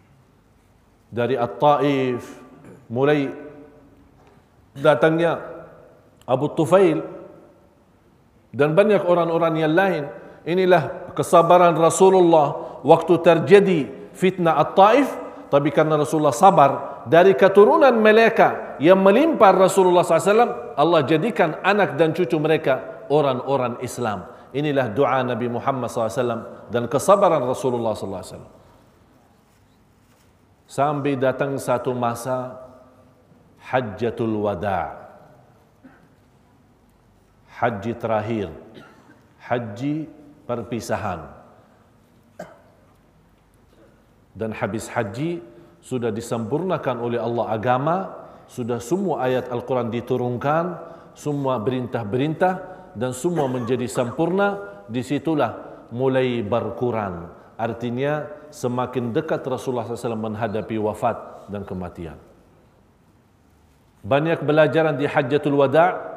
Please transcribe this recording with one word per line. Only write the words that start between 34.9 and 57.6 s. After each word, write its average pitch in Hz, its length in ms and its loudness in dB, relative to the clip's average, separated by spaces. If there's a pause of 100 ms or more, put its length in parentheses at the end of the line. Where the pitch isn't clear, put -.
Haji 113 400 -4
terakhir. 107 480 -4 (960)
Haji 123 640 -6 (400)
perpisahan. 104 800 -8 (3000)
Dan 110 240 -10
habis 107 320 -6
haji, 131 560 -6 (400)
sudah 120 240 -4
disempurnakan 123 960 -4
oleh 117 160 -4
Allah 113 320 -4
agama, 127 440 0 (520)
sudah 120 320 -6
semua 165 480 -2
ayat 127 240 -2
Al-Quran 120 400 -4
diturunkan, 123 720 -2 (480)
semua 135 480 -4
perintah-perintah, 127 920 -2 (420)
dan 123 160 -6
semua 165 320 -2
menjadi 127 400 -4
sempurna, 165 720 -2 (320)
disitulah 127 1040 -4
mulai 127 480 0
berkurang. 104 920 -4 (240)
Artinya, 123 720 -4 (180)